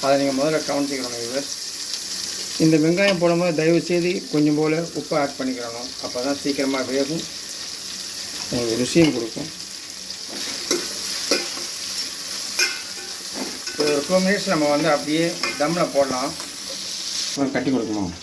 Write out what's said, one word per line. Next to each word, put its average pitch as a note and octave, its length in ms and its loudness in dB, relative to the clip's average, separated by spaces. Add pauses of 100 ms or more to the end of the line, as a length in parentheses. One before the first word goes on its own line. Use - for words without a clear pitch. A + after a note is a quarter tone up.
அதை C#3 160 6
நீங்க C#3 180 2
முதல்ல D3+ 300 4
கவனிச்சுக்கணும் C#3 520 0
வியூவர்ஸ். B2+ 320 -4 (1120)
இந்த D#3+ 200 8
வெங்காயம் F3+ 400 4
போடும்போது E3+ 360 4
தயவு E3 200 6 (100)
செய்து F3 220 2 (220)
கொஞ்சம் D3+ 260 4
போல D#3 200 2 (200)
உப்பு D3+ 220 -2
ஆட் C#3 180 -2
பண்ணிக்கிறணும். B2 500 -4 (160)
அப்பதான் B2 380 -2
சீக்கிரமா C3+ 380 2 (100)
வேகும், C#3 320 0 (1300)
உங்களுக்கு A#2+ 300 0
ருசியும் D3 360 6
கொடுக்கும். A#2+ 320 -6 (4000)
ஒரு D3 120 4 (140)
டூ F3+ 160 2
மினிட்ஸ் F#3+ 300 2
நம்ம D3+ 220 4
வந்து D#3 200 4
அப்படியே D3+ 300 2 (360)
தம்ல E3 240 2 (120)
போடலாம். C3+ 340 2 (1040)
நம்ம C#3 220 2
கட்டி C3+ 180 2
கொடுக்கணும். G#2+ 360 0 (100)